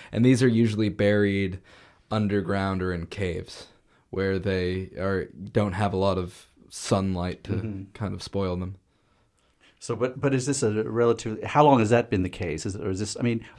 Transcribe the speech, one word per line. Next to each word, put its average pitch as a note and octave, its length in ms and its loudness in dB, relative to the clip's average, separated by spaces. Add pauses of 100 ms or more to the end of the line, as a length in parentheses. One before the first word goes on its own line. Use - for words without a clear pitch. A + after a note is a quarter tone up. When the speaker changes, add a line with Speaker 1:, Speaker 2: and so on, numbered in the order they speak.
(120)
Speaker 1:
And A2 140 2
these B2+ 160 6
are C3 60 6
usually A2 420 2
buried G2 720 2 (500)
underground G2 720 0
or F#2 100 -2
in E2+ 140 -4
caves F2+ 640 -8 (420)
where F#2+ 300 -2
they F#2 580 -2
are, F#2+ 280 -2
don't G#2 480 -2
have G2 200 0
a F#2+ 40 0
lot F#2+ 200 2
of F2+ 300 -8 (220)
sunlight F#2 760 -2
to G#2 80 -10
Speaker 2:
Mm-hmm. G2+ 320 -4 (100)
Speaker 1:
kind G2 220 -6
of F#2+ 80 -12
spoil F#2+ 320 -4
them. F#2 220 -8 (1000)
Speaker 2:
So, - 160 -6
but, B2+ 240 -2
but C3+ 140 0
is B2+ 140 0
this C#3 160 0
a G#2+ 80 2 (180)
relative, A2+ 540 0
how C#3+ 220 4
long C#3 140 8
has G#2+ 120 4
that A#2+ 180 4
been F#2+ 140 2
the F#2 60 -2
case? D#2 360 -6
Is, G2 100 -6
or E2 140 -6
is F#2 100 -4
this, G#2 200 -6
I - 20 -6
mean, A#2 240 -2 (140)